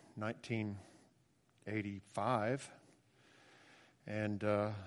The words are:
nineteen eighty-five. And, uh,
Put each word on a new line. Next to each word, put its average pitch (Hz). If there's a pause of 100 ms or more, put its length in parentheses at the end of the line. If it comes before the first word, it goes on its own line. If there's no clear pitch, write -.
(160)
nineteen 107 (880)
eighty-five. 107 (1400)
And, 104
uh, 104 (160)